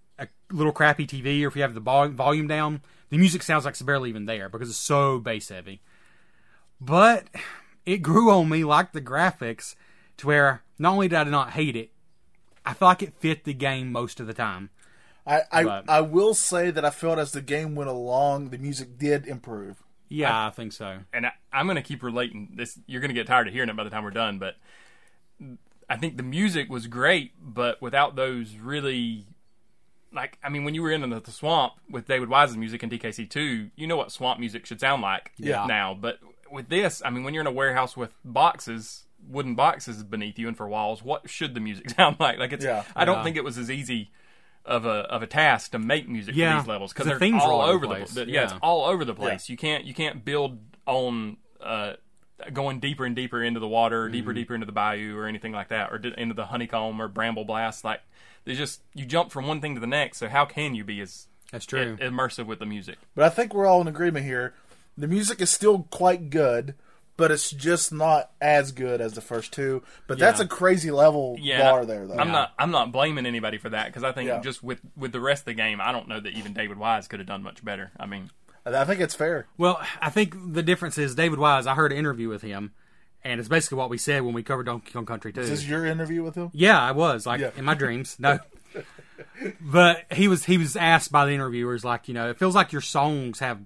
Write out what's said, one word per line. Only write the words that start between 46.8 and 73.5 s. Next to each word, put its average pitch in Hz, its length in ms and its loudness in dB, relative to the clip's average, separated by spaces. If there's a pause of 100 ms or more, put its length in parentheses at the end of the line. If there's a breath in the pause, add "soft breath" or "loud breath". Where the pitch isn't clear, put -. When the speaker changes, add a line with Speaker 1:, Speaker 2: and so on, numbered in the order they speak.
Speaker 3:
'cause 143 120 -6
Speaker 1:
The 151 80 0
Speaker 3:
they're 131 60 -2
Speaker 1:
themes 202 240 4
are 151 80 6
Speaker 3:
all 147 120 4
Speaker 1:
all 156 80 6
over 175 160 2
Speaker 3:
over - 0 -
Speaker 1:
the 98 80 -4
Speaker 3:
the 95 60 -6
Speaker 1:
place. 101 140 -10
Speaker 3:
the, 120 140 -6
yeah, 131 160 0
it's 98 80 -2
Speaker 1:
Yeah. 95 100 -10
Speaker 3:
all 160 220 2
over 175 220 0
the 113 80 -4
Speaker 2:
Yeah. 98 40 -12
Speaker 3:
place. - 300 -4
You 123 80 -10
can't, 151 300 -4
you 131 80 -14
can't 151 320 -6
build 139 320 -2 (260)
on, 120 540 -2 (220)
uh, 104 340 -6 (580)
going 135 260 -4
deeper 139 260 -6
and 120 120 -4
deeper 120 260 -4
into 117 180 -2
the 110 80 -4
water, 113 360 2
or 110 40 -6
deeper, 120 220 -6
Speaker 1:
Mm-hmm. 107 60 -6
Speaker 3:
deeper 120 180 -6
into 110 120 -6
the 107 60 -12
bayou, 107 460 -2
or 107 80 -6
anything 107 260 -8
like 101 160 -8
that, 110 240 -4
or 117 60 -6
di-, 120 180 -8
into 117 180 -6
the 104 120 -6
honeycomb 110 560 -4
or 107 60 -6
bramble 110 360 -4
blast. 110 380 -4
Like, 110 180 -6 (440 soft breath)
there's 131 140 -6
just, - 220 -8 (140)
you 139 120 -10
jump 165 260 -2
from 135 160 -8
one 156 120 -4
thing 147 140 -6
to 117 60 -8
the 117 80 -6
next. 143 300 -2
So 117 100 -6
how 139 160 2
can 147 320 -4
you 107 80 -8
be 101 160 -8
as - 260 -14 (240)
Speaker 1:
That's - 160 -12
true. 120 340 -4
Speaker 3:
i-, 131 40 -2
immersive 123 420 -4
with 110 140 -8
the 107 60 -8
music? 101 320 -10 (180)
Speaker 2:
But 147 80 8
I 160 60 10
think 208 240 -2
we're 196 120 2
all 180 140 8
in 165 80 0
agreement 156 360 -2
here. 127 300 -4 (420 soft breath)
The 147 120 -6
music 202 320 0
is 175 100 2
still 202 400 4
quite 180 400 2
good, 139 440 2 (420 soft breath)
but 160 160 4
it's - 180 0
just 160 420 0
not 156 380 2 (100)
as 147 300 4
good 123 300 -2
as 110 140 -4
the 113 60 -10
first 113 320 -8
two. 135 300 -2 (240 loud breath)
But 135 140 -4
that's 220 180 8
Speaker 1:
Yeah. 208 60 0
Speaker 2:
a 170 40 -4
crazy 175 440 2
level 143 480 6
Speaker 3:
Yeah, 135 220 2 (100)
Speaker 2:
bar 127 80 6
Speaker 3:
and 113 100 -4
I, 110 40 -4
Speaker 2:
there, 98 120 -8
though. 95 120 -8
Speaker 3:
I'm 156 100 2
Speaker 1:
Yeah. 165 40 0
Speaker 3:
not, 143 240 2
I'm 151 140 0
not 120 220 2
blaming 139 340 0
anybody 110 320 -4